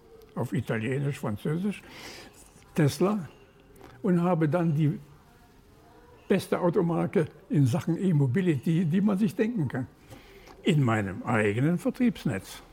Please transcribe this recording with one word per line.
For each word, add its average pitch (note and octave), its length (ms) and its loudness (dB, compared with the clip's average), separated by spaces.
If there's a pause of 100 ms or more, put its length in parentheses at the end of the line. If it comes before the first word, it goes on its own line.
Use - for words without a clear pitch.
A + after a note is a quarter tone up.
(340)
auf - 200 -6
Italienisch, C3 640 -4
Französisch D#3+ 640 -4 (920)
Tesla F3+ 540 2 (760)
und F3+ 200 4
habe E3+ 260 2
dann E3 260 2
die D3+ 240 2 (1300)
beste - 320 0
Automarke E3+ 680 0 (240)
in D3 160 4
Sachen E3 360 0
E-Mobility, E3 840 2
die E3 160 0
man G3+ 160 2
sich G3 160 0
denken G#3+ 340 -2
kann, C3 180 -6 (760)
in D3+ 200 4
meinem A2 420 0
eigenen A2+ 520 2
Vertriebsnetz. - 840 -4 (100)